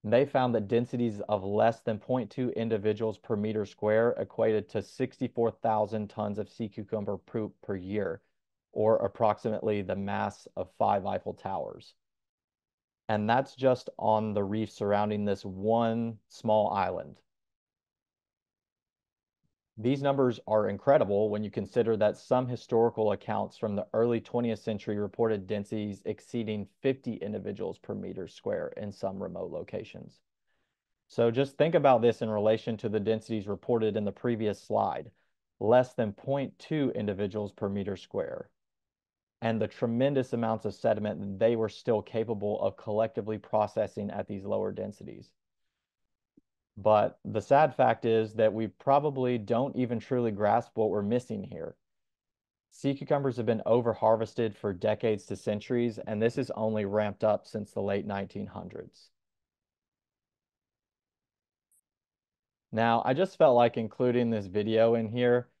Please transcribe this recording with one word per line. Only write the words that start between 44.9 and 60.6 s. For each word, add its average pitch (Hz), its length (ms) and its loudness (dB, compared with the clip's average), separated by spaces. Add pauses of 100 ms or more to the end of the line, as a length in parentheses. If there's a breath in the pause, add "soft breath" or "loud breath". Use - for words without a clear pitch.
But 104 500 4
the 104 160 -4
sad 139 340 4
fact 123 300 2
is 113 300 2
that 110 180 4
we 110 140 -2
probably 135 680 0
don't 117 380 -2
even 120 240 -2
truly 120 320 0
grasp 104 440 2
what 107 140 2
we're 101 120 0
missing 107 420 -2
here. - 320 -12 (960)
Sea 139 220 -2
cucumbers 139 420 0
have 120 100 -4
been 110 200 0
over-harvested 113 880 2
for 104 160 -4
decades 104 540 0
to 101 100 -6
centuries, 110 640 -2
and 107 220 -4
this 117 160 2
is 131 140 -4
only 110 340 -2
ramped 104 400 0
up 104 200 2
since 104 260 -10
the - 100 -6
late 101 240 -2
nineteen 101 400 -6
hundreds. 90 640 -14 (3500)